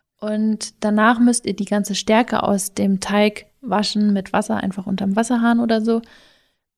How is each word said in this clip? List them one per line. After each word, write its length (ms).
Und 600
danach 360
müsst 260
ihr 100
die 120
ganze 280
Stärke 500
aus 280
dem 280
Teig 440
waschen 540
mit 180
Wasser, 240
einfach 300
unterm 300
Wasserhahn 440
oder 220
so, 180